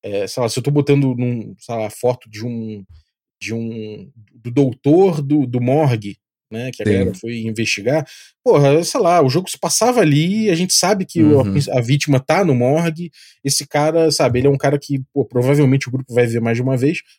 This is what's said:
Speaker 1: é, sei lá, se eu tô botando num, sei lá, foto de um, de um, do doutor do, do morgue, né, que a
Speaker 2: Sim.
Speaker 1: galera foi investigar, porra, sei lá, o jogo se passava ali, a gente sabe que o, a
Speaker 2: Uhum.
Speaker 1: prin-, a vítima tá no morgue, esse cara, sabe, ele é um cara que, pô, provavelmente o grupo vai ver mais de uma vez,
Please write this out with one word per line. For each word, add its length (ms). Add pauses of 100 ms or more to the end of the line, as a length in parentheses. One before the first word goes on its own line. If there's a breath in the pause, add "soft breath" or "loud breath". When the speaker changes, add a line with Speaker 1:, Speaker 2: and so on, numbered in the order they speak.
Speaker 1:
é, 240
sei 160
lá, 80
se 80
eu 40
tô 80
botando 440
num, 440
sei 160
lá, 160
foto 380
de 160
um, 400 (560)
de 140
um, 560 (240)
do 160
doutor 720
do, 240
do 160
morgue, 560 (340)
né, 180
que 120
a 40
Speaker 2:
Sim. 60
Speaker 1:
galera 220
foi 240
investigar, 680 (380 loud breath)
porra, 400
sei 160
lá, 240
o 60
jogo 200
se 80
passava 440
ali, 480
a 40
gente 200
sabe 320
que 160
o, 180
a 20
Speaker 2:
Uhum. 100
Speaker 1:
prin-, 200
a 80
vítima 400
tá 240
no 100
morgue, 560 (320 soft breath)
esse 240
cara, 440
sabe, 300
ele 60
é 40
um 80
cara 200
que, 220 (120)
pô, 120
provavelmente 640
o 20
grupo 240
vai 120
ver 140
mais 180
de 40
uma 140
vez, 240 (180 soft breath)